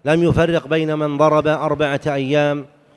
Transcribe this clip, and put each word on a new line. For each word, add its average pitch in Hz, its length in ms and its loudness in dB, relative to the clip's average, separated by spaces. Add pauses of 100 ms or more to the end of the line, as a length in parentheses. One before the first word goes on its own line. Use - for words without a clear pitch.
لم 160 180 2
يفرق 165 440 2
بين 156 320 -2
من 147 180 -2
ضرب 151 300 2
أربعة 147 600 -2
أيام 143 600 -2 (300)